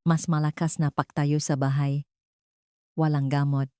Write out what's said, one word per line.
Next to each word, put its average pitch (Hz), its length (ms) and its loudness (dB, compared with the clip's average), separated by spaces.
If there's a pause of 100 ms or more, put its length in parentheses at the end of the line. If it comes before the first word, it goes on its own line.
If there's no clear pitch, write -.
mas 165 320 0
malakas 151 480 -2
na 151 80 2
paktayo 147 560 0
sa 139 160 -2
bahay? 139 480 -2 (840)
Walang 151 320 2
gamot. 143 400 0 (140)